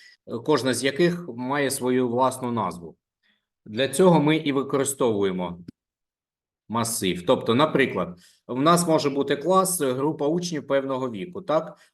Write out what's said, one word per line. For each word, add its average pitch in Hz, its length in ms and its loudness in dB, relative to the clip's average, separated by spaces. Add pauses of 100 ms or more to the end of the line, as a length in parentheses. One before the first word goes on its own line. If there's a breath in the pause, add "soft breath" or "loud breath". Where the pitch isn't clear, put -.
(260 loud breath)
е, 117 120 -8
кожна 127 360 2
з 120 100 -2
яких 170 440 0
має 131 420 -2
свою 127 380 0
власну 123 440 0
назву. 87 440 -4 (720)
Для 120 220 -2
цього 170 320 6
ми 151 160 4
і 156 160 -2
використовуємо 101 1120 -2 (1080)
масив. 101 540 -2
Тобто, 120 280 2
наприклад, 110 640 0 (280 soft breath)
в 123 140 -6
нас 170 280 4
може 147 220 2
бути 139 260 0
клас, 185 440 0
е, 131 120 0
група 143 340 -2
учнів 165 400 -4
певного 135 440 -2
віку, 92 320 -10
так? - 360 -4 (160 soft breath)